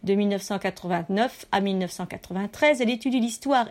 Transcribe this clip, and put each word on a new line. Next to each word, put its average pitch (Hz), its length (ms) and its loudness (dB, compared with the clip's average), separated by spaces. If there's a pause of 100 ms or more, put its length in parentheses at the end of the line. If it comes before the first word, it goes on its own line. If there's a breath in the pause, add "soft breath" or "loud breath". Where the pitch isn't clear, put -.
De 196 100 2
mille 202 160 4
neuf 196 140 -2
cent 202 160 -4
quatre-vingt-neuf 185 920 -2
à 202 80 2
mille 196 180 0
neuf 180 140 -2
cent 185 140 -8
quatre-vingt-treize, 202 720 0
elle 240 100 2
étudie 247 300 0
l'histoire 233 520 0